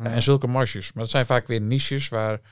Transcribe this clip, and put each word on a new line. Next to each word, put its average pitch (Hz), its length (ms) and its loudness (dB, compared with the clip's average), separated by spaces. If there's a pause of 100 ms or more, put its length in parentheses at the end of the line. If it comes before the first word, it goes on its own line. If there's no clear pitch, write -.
Ja, 113 80 -4
en 117 120 2
zulke 139 240 4
marges. 123 460 -2
Maar 110 100 -6
dat 113 100 -6
zijn 131 140 2
vaak 123 200 2
weer 113 140 -2
niches 135 480 -2
waar, 110 320 -2 (120)